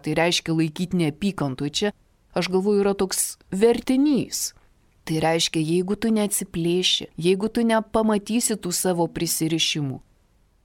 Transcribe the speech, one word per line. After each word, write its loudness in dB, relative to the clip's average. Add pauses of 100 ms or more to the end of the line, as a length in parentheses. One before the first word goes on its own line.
tai -2
reiškia 0
laikyt -2
neapykantoje? -2
Čia, -2 (420)
aš -2
galvoju, 2
yra 2
toks -4 (100)
vertinys. 2 (540)
Tai -2
reiškia, 0
jeigu 0
tu 0
neatsiplėši, -2
jeigu 2
tu 0
nepamatysi 0
tų -8
savo 0
prisirišimų, -2 (680)